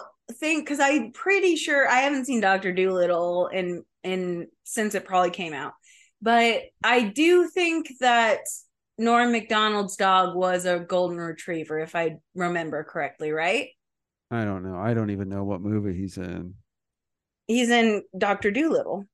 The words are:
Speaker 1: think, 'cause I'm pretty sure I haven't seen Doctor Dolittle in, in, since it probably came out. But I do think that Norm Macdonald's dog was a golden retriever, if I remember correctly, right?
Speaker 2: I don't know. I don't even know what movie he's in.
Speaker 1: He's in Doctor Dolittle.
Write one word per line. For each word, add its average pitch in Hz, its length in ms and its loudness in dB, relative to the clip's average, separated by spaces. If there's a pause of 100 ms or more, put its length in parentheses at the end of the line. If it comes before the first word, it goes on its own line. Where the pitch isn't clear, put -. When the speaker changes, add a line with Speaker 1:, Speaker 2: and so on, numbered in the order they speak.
(320)
Speaker 1:
think, 311 340 -2
'cause 285 140 -2
I'm 277 320 2
pretty 370 440 2
sure 285 300 2
I 247 140 4
haven't 277 240 0
seen 247 160 -2
Doctor 190 320 2
Dolittle 175 760 0
in, 180 360 -6 (180)
in, 180 460 -4 (160)
since 214 300 -4
it 185 100 -4
probably 180 260 2
came 175 220 -8
out. 143 220 -8 (480)
But 233 400 4 (200)
I 247 200 4
do 330 460 4
think 330 400 -2 (120)
that 240 400 4 (560)
Norm 233 340 2
Macdonald's 214 680 0
dog 185 380 4
was 180 300 0
a 175 160 0
golden 175 380 0
retriever, 165 600 -6
if 160 160 -6
I 165 220 -2 (180)
remember 170 500 -4
correctly, 151 460 -6
right? 175 380 0 (600)
Speaker 2:
I 117 140 -2
don't 98 200 -4
know. 92 140 -8
I 113 160 0
don't 110 160 0
even 98 180 -4
know 98 160 -4
what 98 160 -4
movie 104 340 -2
he's 92 220 -8
in. 90 380 -10 (920)
Speaker 1:
He's 233 240 2
in 226 320 4 (140)
Doctor 202 340 0
Dolittle. 202 640 0